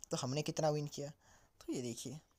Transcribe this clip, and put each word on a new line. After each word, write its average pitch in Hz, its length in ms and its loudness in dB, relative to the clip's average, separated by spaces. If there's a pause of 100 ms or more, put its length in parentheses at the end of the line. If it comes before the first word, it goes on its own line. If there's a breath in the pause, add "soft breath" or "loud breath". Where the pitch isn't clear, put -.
(120 loud breath)
तो 165 60 2
हमने 139 240 2
कितना 156 280 4
विन 151 180 2
किया, 143 220 -6
तो - 640 -10
ये 147 80 0
देखिए 123 380 -4 (200)